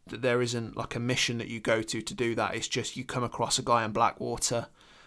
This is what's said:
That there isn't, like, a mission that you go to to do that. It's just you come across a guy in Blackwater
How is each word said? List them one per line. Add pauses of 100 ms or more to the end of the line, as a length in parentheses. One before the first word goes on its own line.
That
there
isn't,
like,
a
mission
that
you
go
to
to
do
that.
It's
just
you
come
across
a
guy
in
Blackwater (380)